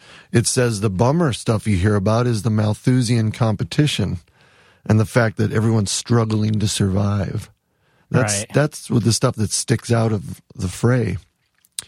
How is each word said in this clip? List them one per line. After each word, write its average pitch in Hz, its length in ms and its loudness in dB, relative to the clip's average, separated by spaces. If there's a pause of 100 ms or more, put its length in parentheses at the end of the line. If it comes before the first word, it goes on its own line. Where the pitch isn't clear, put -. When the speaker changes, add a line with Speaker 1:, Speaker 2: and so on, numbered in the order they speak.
(320)
Speaker 1:
it 117 160 2
says 117 340 0
the 110 80 0
bummer 127 440 2
stuff 110 340 -2
you 101 100 2
hear 104 160 2
about 107 320 2
is 113 160 0
the 110 80 -2
Malthusian 110 800 0
competition 101 880 0 (640)
and 110 160 2
the 107 60 2
fact 113 320 0
that 110 160 -2
everyone's 110 380 0
struggling 110 680 0
to 107 80 0
survive. 101 840 -2 (580)
That's, 104 300 0
Speaker 2:
Right. 104 120 -6
Speaker 1:
that's - 380 -2
what 123 140 2
the 113 100 2
stuff 123 220 0
that 104 160 -2
sticks - 400 -2
out 113 200 2
of - 300 -6 (140)
the 98 140 -4
fray. 113 480 0 (720)